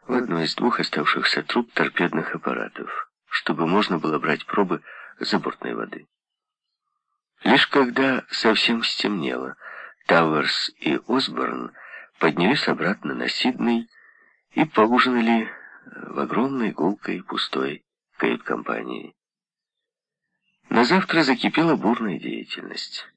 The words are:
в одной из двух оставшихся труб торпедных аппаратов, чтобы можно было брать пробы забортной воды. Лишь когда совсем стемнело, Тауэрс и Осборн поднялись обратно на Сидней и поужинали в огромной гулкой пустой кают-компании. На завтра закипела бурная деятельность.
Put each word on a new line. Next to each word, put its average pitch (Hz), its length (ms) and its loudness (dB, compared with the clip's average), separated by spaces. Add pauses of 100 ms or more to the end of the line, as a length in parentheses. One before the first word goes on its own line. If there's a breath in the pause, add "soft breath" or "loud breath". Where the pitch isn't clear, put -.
в 120 60 -2
одной 90 320 0
из 80 100 -2
двух - 240 2
оставшихся - 640 0
труб - 300 -2
торпедных 80 600 0
аппаратов, - 760 -8 (200)
чтобы 80 380 -2
можно 92 320 2
было 78 180 0
брать 76 280 -2
пробы 92 360 0 (380 loud breath)
забортной 65 540 -4
воды. 57 340 -10 (1400)
Лишь - 240 4
когда 131 600 2
совсем 113 540 2
стемнело, 67 720 -4 (520 loud breath)
Тауэрс 78 720 2
и 69 280 0
Осборн 123 640 -2 (480 loud breath)
поднялись 87 480 2
обратно 78 460 -2
на 62 160 -4
Сидней 117 580 0 (640 soft breath)
и 160 140 2
поужинали 117 840 4 (360 loud breath)
в - 340 -12
огромной 107 520 0
гулкой 92 520 -2
пустой - 640 -4 (320)
кают-компании. 58 1000 -4 (1500)
На - 140 6
завтра 165 400 4
закипела 135 520 4
бурная 107 440 0
деятельность. - 960 -10